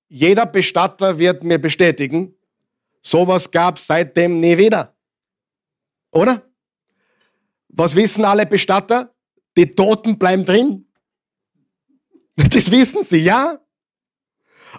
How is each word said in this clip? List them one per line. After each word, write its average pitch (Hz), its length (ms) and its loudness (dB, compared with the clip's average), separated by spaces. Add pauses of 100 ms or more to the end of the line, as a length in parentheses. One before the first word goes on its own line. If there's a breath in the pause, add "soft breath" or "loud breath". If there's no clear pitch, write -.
jeder 180 380 0
Bestatter 185 720 -2
wird 180 260 -2
mir 170 140 -2
bestätigen, 160 760 -2 (680)
sowas 180 480 -2
gab's 170 360 -2
seitdem 170 540 -2
nie 170 160 2
wieder. 208 400 0 (1120)
Oder? 208 360 0 (1300)
Was 156 220 -2
wissen 214 300 2
alle 208 220 2
Bestatter? 208 680 -2 (420)
Die 170 140 4
Toten 214 480 -2
bleiben 185 260 -2
drin. 208 440 -2 (1500)
<laughs> - 0 -
Das - 360 2
wissen 262 320 2
sie, 170 140 0
ja? 254 420 0 (1200 loud breath)